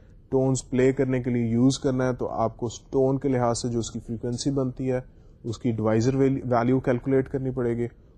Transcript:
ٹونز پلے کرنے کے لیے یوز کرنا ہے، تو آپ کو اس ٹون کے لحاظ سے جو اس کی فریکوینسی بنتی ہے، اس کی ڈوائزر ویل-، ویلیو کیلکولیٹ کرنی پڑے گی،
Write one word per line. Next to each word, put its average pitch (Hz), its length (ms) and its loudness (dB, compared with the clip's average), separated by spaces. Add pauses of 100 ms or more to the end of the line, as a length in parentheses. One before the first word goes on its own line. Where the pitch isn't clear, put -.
(280)
ٹونز 131 420 0
پلے 127 220 4
کرنے 131 300 0
کے 127 80 -2
لیے 120 120 0
یوز 120 360 4
کرنا 127 300 0
ہے، 127 60 -2
تو 120 140 -4
آپ 113 280 -2
کو 120 100 -6
اس - 140 -10
ٹون 135 380 0
کے 143 100 -2
لحاظ 120 300 2
سے 127 100 -4
جو 120 100 -2
اس 110 120 -4
کی 117 160 -10
فریکوینسی 120 440 -6
بنتی 131 420 -2
ہے، 127 80 -2 (440)
اس 117 140 -6
کی 123 140 0
ڈوائزر 113 440 2
ویل-، 135 280 2
ویلیو 123 360 2
کیلکولیٹ 131 480 0
کرنی 131 220 -4
پڑے 120 260 -2
گی، 120 80 -2 (340)